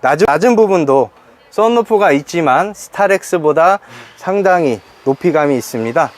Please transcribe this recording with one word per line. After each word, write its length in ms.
낮은, 240
낮은 300
부분도 560
썬루프가 600
있지만 600
스타렉스보다 1040
상당히 640
높이감이 520
있습니다. 640